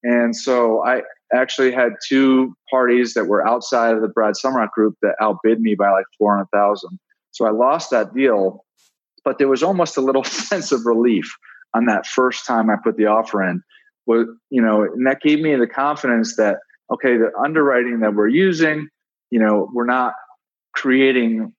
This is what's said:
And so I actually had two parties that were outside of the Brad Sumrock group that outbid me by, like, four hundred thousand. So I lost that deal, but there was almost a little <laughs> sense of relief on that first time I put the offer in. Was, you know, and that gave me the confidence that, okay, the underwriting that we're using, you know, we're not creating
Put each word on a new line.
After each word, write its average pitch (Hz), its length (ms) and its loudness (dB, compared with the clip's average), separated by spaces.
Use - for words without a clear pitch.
And 120 300 0
so 117 500 0
I 123 160 -2
actually 127 380 0
had 123 220 0
two 131 480 2
parties 123 460 2
that 110 100 0
were 95 220 0
outside 117 480 0
of 110 60 -2
the 110 60 -2
Brad 107 260 0
Sumrock 123 380 -2
group 107 300 0
that 101 200 0
outbid 110 400 0
me 110 140 0
by, 101 160 2
like, 95 140 2
four 104 160 2
hundred 98 200 -2
thousand. 101 460 -2
So 117 160 -2
I - 20 2
lost 131 400 0
that 107 240 -2
deal, 107 500 0
but 131 140 -4
there 139 80 2
was 135 160 2
almost 175 340 -2
a 139 40 -2
little 131 220 0
<laughs> - 20 -6
sense - 460 -6
of 117 140 -2
relief 117 480 0
on 117 120 0
that 107 200 0
first 127 400 -2
time 113 240 0
I 107 140 2
put 113 140 -2
the 107 80 2
offer 107 360 0
in. 90 220 -4
Was, 117 220 2
you 127 120 0
know, 107 220 2
and 107 240 -2
that 139 140 -2
gave 151 180 2
me 156 160 0
the 123 100 2
confidence 127 720 -2
that, 104 220 0
okay, 123 240 0
the 113 140 2
underwriting 131 600 0
that 107 120 0
we're 104 140 2
using, 156 640 0
you 120 80 0
know, 104 340 0
we're 120 120 -2
not 123 280 -2
creating 127 840 0